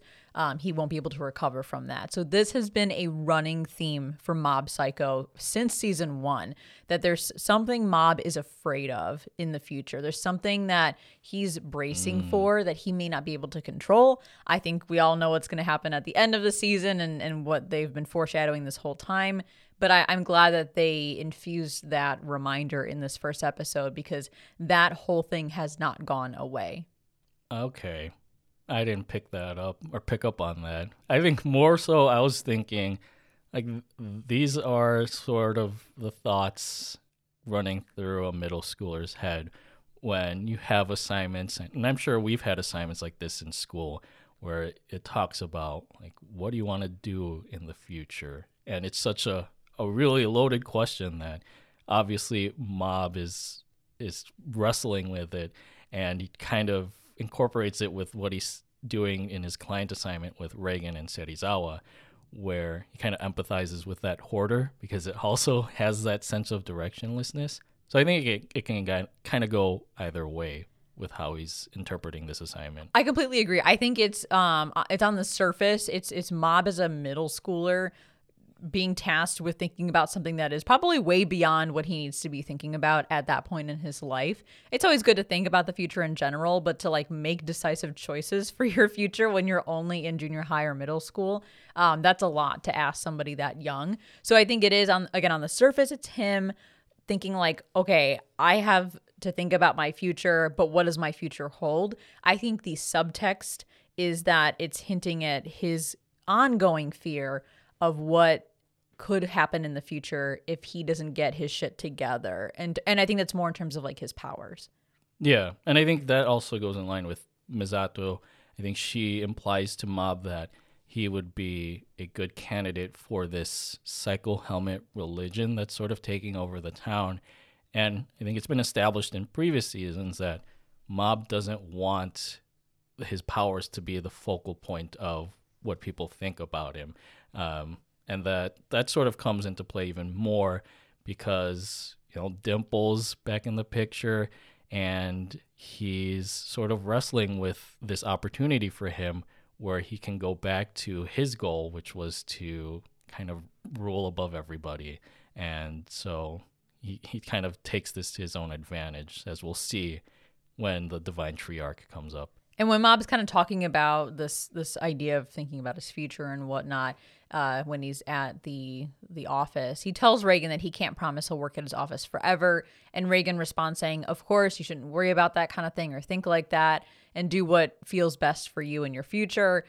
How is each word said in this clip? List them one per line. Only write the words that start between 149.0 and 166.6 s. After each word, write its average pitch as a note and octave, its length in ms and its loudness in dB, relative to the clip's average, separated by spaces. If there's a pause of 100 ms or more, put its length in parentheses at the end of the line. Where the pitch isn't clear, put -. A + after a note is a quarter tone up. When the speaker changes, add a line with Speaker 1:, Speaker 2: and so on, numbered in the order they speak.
Speaker 2:
where F#2 240 -2
he G#2 160 -10
can G2+ 200 -8
go F#2 160 -2
back F#2+ 400 -2
to F2+ 300 -6
his B2+ 320 -2
goal, E2 340 -4
which E2 240 -12
was E2+ 300 -8
to E2 580 -10 (260)
kind F#2 220 -12
of E2+ 140 -10 (340)
rule G2+ 300 -2
above F2+ 260 -4
everybody. D#2 640 -10 (360)
And D#2+ 540 -8
so D#2+ 520 -8 (380)
he, G2+ 240 -12
he - 160 -10
kind G2+ 260 -4
of F2+ 180 -8
takes - 280 -4
this F2+ 220 -10
to - 80 -10
his E2+ 140 -8
own E2+ 160 -6
advantage, D#2 760 -10
as E2 160 -10
we'll E2+ 100 -6
see E2+ 480 -4 (540)
when F#2 320 -4
the E2 120 -8
Divine E2 360 -6
Tree E2 240 -10
arc D2 320 -10
comes D2+ 240 -14
up. D2 160 -12 (260)
Speaker 1:
And A3 120 2
when A3 120 4
Mob's A3+ 260 6
kind A#3+ 140 2
of G#3 60 -4
talking F#3 360 2
about D3+ 540 2
this, D3+ 300 -6
this D#3+ 300 -8
idea D3 400 0
of C3+ 120 -4
thinking D3 300 -10
about B2+ 160 -6
his - 140 -14
future D3+ 380 -10
and C#3 200 -8
whatnot, C3+ 480 -2 (360)